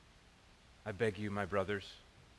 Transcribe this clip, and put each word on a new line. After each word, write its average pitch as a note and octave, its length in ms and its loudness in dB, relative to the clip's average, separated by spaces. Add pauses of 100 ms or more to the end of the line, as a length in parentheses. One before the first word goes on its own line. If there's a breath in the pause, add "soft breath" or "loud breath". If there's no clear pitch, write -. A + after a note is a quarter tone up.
(840)
'I G#2+ 80 -4
beg G#2 260 2
you, G#2 100 0
my G2+ 160 0
brothers, G2 480 0 (460)